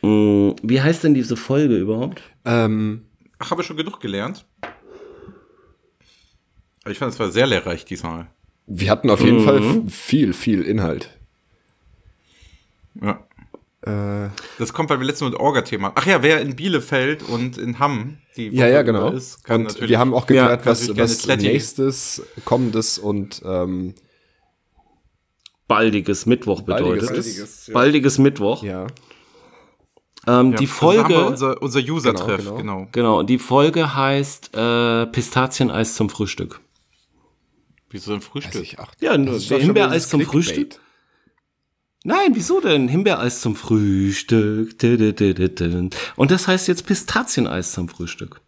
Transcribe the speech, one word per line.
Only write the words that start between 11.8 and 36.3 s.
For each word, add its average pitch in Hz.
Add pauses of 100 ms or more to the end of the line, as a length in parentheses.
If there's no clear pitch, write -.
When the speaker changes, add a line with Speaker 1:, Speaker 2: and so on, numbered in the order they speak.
Speaker 3:
Ja. - (580)
Speaker 2:
Äh. 101 (280)
Speaker 3:
Das 117
kommt, 160
weil 143
wir 131
letztens 139
mit -
Orga-Thema. 110
Ach 123
ja, 175
wer 156
in 135
Bielefeld 151
und 123
in 120
Hamm 139 (180)
die 113
Speaker 2:
Ja, 101 (140)
Speaker 3:
Woche 120
Speaker 2:
ja, 143
Speaker 3:
über 131
Speaker 2:
genau. 113
Speaker 3:
ist, -
kann 113
Speaker 2:
Und 110
Speaker 3:
natürlich 110
Speaker 2:
wir 113
haben 127
auch 123
Speaker 1:
Ja. 127
Speaker 2:
geklärt, 120
Speaker 3:
natürlich 117
Speaker 2:
was, 107
Speaker 3:
gerne 117
Speaker 2:
was 113
Speaker 3:
Kletti. 110
Speaker 2:
nächstes, 135 (220)
kommendes 113
und, 104
ähm, 92 (1700)
Speaker 1:
Baldiges 104
Mittwoch 110
Speaker 2:
Baldiges 92
Speaker 1:
bedeutet. 120
Speaker 2:
ist. 113
Speaker 1:
Baldiges, -
Baldiges 135
Mittwoch. 135
Speaker 2:
Ja. 92 (1400)
Speaker 1:
Ähm, 123
Speaker 3:
Ja, 113
Speaker 1:
die -
Speaker 3:
also -
da -
haben 135
Speaker 1:
Folge 190
Speaker 3:
wir 165
unser, 135
unser 139
User-Treff, 117
Speaker 2:
Genau, 101
Speaker 3:
genau. 107
Speaker 2:
genau. 95
Speaker 1:
Genau, 110
die 120
Folge 147
heißt, 139
äh, 117
Pistazieneis 117
zum 104
Frühstück. 92 (1300)